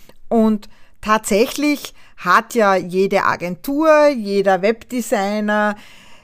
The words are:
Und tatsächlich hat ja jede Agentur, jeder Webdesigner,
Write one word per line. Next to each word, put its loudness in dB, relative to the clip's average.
Und 0
tatsächlich -2
hat 0
ja 2
jede 0
Agentur, 2
jeder 0
Webdesigner, -2